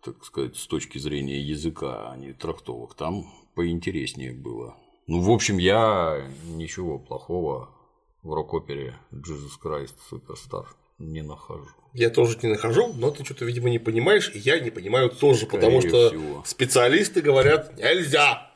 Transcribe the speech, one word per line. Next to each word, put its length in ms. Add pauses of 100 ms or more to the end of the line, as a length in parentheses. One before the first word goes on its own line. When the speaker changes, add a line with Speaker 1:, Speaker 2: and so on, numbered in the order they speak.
Speaker 1:
так 220
сказать, 320
с 80
точки 320
зрения 420
языка, 720
а 60
не 160
трактовок, 640
там 360 (220)
поинтереснее 800
было. 420 (320)
Ну, 140
в 100
общем, 280
я 680 (180)
ничего 540
плохого 680 (520)
в 120
рок-опере 600 (180)
«Jesus 380 (120)
Christ 300 (180)
Superstar» 540 (320)
не 240
нахожу. 480 (240)
Speaker 2:
Я 160
тоже 320
не 80
нахожу, 440
но 180
ты 120
что-то, 220
видимо, 240
не 100
понимаешь, 540
и 60
я 200
не 120
понимаю 380
тоже, 360
Speaker 1:
Скорее 160
Speaker 2:
потому 200
что 280
Speaker 1:
всего. 360
Speaker 2:
специалисты 760
говорят: 560
«Нельзя!» 800